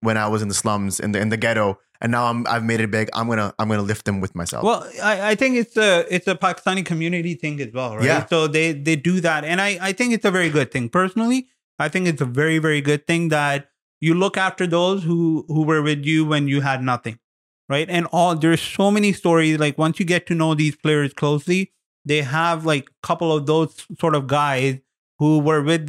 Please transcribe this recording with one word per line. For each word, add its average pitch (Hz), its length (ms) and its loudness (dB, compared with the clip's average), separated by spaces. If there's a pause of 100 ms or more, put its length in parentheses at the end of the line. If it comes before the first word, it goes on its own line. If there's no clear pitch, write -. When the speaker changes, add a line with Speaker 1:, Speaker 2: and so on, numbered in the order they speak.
Speaker 1:
when 110 180 0
I 107 100 0
was 107 140 0
in 104 60 -4
the 98 60 -4
slums, 101 460 -2
in 104 120 -4
the, 101 80 0
in 107 100 0
the 113 80 -2
ghetto, 110 400 0 (240)
and 117 100 -2
now 120 140 0
I'm, 117 200 -2
I've 113 180 -2
made 113 160 0
it 110 100 -2
big. 110 240 -2
I'm 113 140 -4
gonna, 107 300 -2
I'm 110 100 -2
gonna 107 120 0
lift 101 240 -4
them 98 160 -2
with 92 140 -6
myself." 85 280 -8
Speaker 2:
Well, 208 240 0 (160)
I, 202 280 0
I 214 40 2
think 254 220 0
it's 233 220 -2
a, 196 260 4 (100)
it's 180 140 -2
a 185 60 2
Pakistani 185 500 -2
community 170 500 -4
thing 151 280 -8
as 113 100 -10
well, 120 240 -6
right? 110 80 -2
Speaker 1:
Yeah. 156 220 2
Speaker 2:
So 160 200 0
they, 160 260 0
they 147 240 -2
do 175 240 0
that, 160 240 0
and 170 140 -2
I, 196 220 0
I 196 120 -2
think 240 200 0
it's 226 140 0
a 202 40 4
very 180 200 2
good 147 200 0
thing. 120 200 -4
Personally, 226 580 0 (300)
I 151 100 0
think 180 200 0
it's 160 120 0
a 139 60 0
very, 151 320 0
very 151 240 0
good 147 240 0
thing 170 240 0
that 147 400 -2 (320)
you 160 100 2
look 185 240 0
after 185 300 -2
those 180 360 0
who, 165 460 -2
who 156 140 0
were 156 180 2
with 147 240 -2
you 156 220 2
when 147 200 0
you 139 140 0
had 135 220 -2
nothing, 120 360 -4 (520)
right? 151 180 -2
And 170 240 0
all, 175 240 2
there's 160 240 2
so - 300 0
many 208 240 2
stories. 160 440 2
Like, 147 200 0
once 160 200 0
you 202 60 0
get 170 220 0
to 175 80 -2
know 160 200 2
these 151 220 0
players 147 380 0
closely, 165 580 0 (320)
they 147 160 0
have, 160 460 -2
like, 147 240 0
a - 160 -20
couple 165 280 0
of 143 120 0
those 156 400 0 (120)
sort 160 160 2
of 139 120 0
guys 135 520 0 (440)
who 151 160 4 (120)
were 156 200 2
with 165 180 0